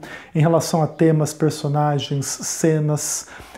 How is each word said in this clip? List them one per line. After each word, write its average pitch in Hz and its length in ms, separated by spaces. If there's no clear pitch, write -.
em 170 60
relação 160 420
a 147 60
temas, 156 440
personagens, 147 960
cenas, - 1000